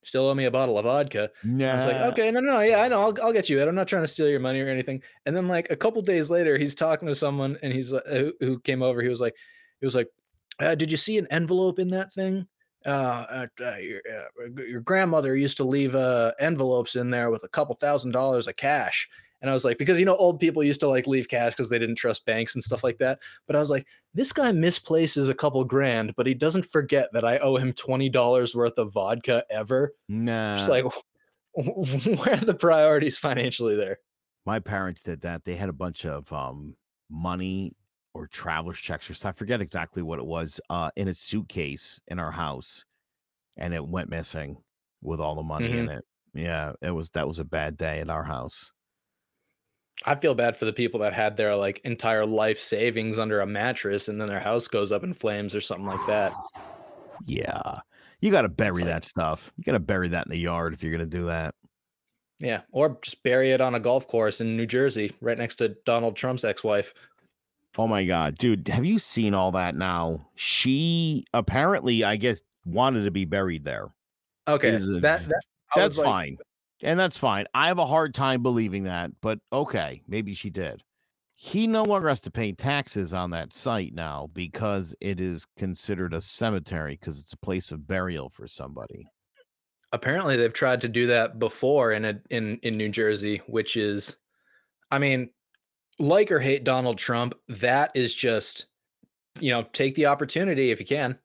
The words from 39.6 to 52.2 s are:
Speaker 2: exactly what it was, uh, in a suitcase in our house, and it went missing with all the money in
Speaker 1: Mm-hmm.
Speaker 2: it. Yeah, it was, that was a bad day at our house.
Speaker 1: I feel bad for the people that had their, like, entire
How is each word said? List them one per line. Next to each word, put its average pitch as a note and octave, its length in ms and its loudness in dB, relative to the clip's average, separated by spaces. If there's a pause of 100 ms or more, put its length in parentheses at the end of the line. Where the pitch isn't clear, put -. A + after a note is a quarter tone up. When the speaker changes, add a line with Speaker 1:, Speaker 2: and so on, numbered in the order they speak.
Speaker 2:
exactly F2 420 -6
what D#2+ 160 -6
it B1+ 80 -8
was, E2 340 -8 (100)
uh, E2 260 -4
in G2 120 -2
a F2+ 60 -4
suitcase - 960 -8
in F2 100 -8
our D#2+ 140 -6
house, D#2 520 -8 (760)
and F2 160 -6
it D2+ 120 -6
went F2 240 -6
missing D#2 520 -10 (400)
with D#2 180 -6
all D#2 160 -4
the D#2+ 80 -8
money D#2 320 -4
in D#2 120 -4
Speaker 1:
Mm-hmm. - 0 -
Speaker 2:
it. C#2+ 160 -10 (300)
Yeah, D#2 480 -6
it F2+ 100 -4
was, D#2+ 200 -6
that D2+ 160 -2
was D#2+ 120 -6
a D2+ 40 -6
bad D#2 340 -4
day D#2 220 -4
at D#2 100 -8
our D#2 140 -4
house. C2+ 480 -10 (1300)
Speaker 1:
I D3 100 2
feel C#3+ 200 2
bad A#2 220 0
for - 80 -4
the A2 80 0
people A#2 280 -2
that G#2 120 0
had G#2+ 240 0
their, G#2 200 2
like, G2 280 -2
entire A2+ 400 0